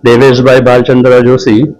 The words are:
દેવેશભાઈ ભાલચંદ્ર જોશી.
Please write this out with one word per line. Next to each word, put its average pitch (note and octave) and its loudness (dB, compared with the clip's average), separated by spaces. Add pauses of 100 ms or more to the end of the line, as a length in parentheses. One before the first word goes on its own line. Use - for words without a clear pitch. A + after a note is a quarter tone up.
દેવેશભાઈ B2+ 2
ભાલચંદ્ર B2 0
જોશી. B2 -2 (180)